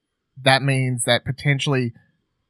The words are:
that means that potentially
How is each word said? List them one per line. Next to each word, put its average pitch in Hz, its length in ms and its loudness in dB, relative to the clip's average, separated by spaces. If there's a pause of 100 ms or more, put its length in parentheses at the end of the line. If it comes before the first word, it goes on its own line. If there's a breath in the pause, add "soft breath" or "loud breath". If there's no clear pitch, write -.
(420)
that 131 200 4
means 131 420 -2
that 120 200 2
potentially 135 680 -2 (560)